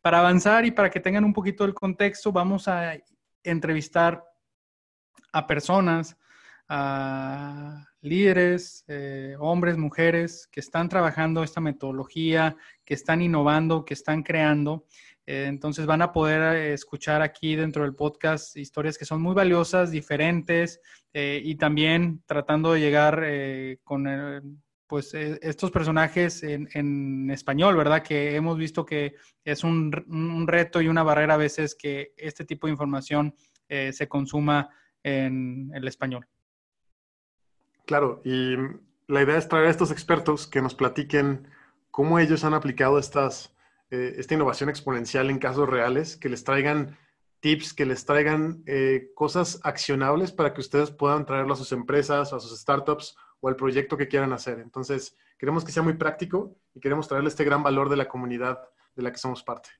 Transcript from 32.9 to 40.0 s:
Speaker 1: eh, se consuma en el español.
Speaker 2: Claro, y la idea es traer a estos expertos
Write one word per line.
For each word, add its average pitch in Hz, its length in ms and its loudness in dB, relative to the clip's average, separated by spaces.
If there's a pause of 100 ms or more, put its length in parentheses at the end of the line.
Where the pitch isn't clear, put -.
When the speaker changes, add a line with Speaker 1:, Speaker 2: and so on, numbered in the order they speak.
Speaker 1:
eh, 135 240 -4
se 139 160 -6
consuma 147 600 0 (320)
en 131 720 -4
el 135 140 -8
español. 127 400 -8 (1600)
Speaker 2:
Claro, 143 400 0
y 127 300 0 (520)
la 139 160 4
idea 143 160 4
es 160 100 -4
traer 160 180 4
a 165 40 6
estos 165 200 2
expertos 156 560 0